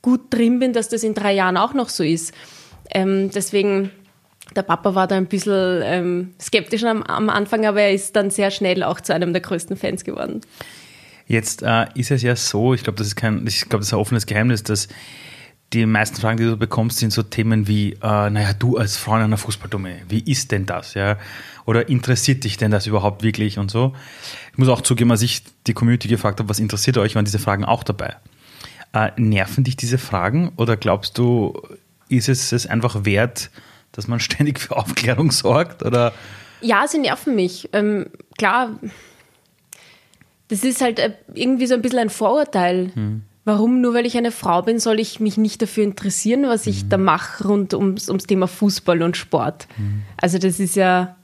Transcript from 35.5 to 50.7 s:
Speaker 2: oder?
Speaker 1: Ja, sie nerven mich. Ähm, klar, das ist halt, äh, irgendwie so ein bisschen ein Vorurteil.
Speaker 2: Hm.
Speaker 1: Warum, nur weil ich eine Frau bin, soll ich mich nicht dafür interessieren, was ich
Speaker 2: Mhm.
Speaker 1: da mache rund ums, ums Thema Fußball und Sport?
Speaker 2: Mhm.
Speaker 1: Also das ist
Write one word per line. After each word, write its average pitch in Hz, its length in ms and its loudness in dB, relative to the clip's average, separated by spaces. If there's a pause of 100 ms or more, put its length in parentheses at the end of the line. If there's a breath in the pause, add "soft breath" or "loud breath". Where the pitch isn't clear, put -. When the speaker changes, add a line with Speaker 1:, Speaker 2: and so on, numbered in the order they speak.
Speaker 2:
oder? 120 320 2 (480 loud breath)
Speaker 1:
Ja, 226 260 2
sie 311 120 -2
nerven - 340 -2
mich. 180 400 -2
Ähm, 208 320 0 (320)
klar, 220 420 0 (1700 loud breath)
das 208 140 -4
ist 254 180 0
halt, 233 180 0
äh, 214 140 0 (200)
irgendwie 254 320 0
so 247 80 2
ein 240 80 2
bisschen 247 160 0
ein 226 140 0
Vorurteil. 185 840 2
Speaker 2:
Hm. 107 300 -4 (220)
Speaker 1:
Warum, 220 360 4
nur 240 140 2
weil 240 100 2
ich 240 100 -2
eine 233 160 0
Frau 180 300 0
bin, 226 180 0
soll 220 200 2
ich 220 200 -6
mich 214 180 0
nicht 220 260 0
dafür 214 200 0
interessieren, 208 640 0
was 226 200 0
ich 98 180 -2
Speaker 2:
Mhm. - 40 -4
Speaker 1:
da 202 80 2
mache 190 500 0
rund 202 260 2
ums, 190 360 0
ums 190 160 -2
Thema 190 220 2
Fußball 180 540 0
und 170 160 0
Sport? 143 580 -2
Speaker 2:
Mhm. 104 280 -4 (140)
Speaker 1:
Also 180 200 2
das 180 220 0
ist 185 160 -2